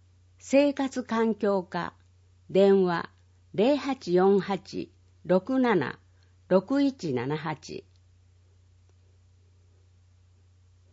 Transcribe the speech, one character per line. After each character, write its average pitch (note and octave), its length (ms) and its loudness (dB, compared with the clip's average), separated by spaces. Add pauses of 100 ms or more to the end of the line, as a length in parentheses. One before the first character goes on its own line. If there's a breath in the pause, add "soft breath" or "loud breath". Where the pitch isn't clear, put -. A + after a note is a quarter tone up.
(380)
生 C#4 360 2
活 C4 300 -6
環 A3+ 320 -2
境 G3+ 260 0
課、 F3 320 -10 (560)
電 G3 340 4
話、 F3 260 -2 (440)
零 B3 220 2
八 C4+ 360 -6
四 F#3+ 280 4
八 - 500 -8 (340)
六 F#3 340 0
七 G3+ 400 0 (500)
六 G3 340 2
一 B3+ 300 -2
七 B2+ 240 -4
八。 D3+ 480 -12 (3000)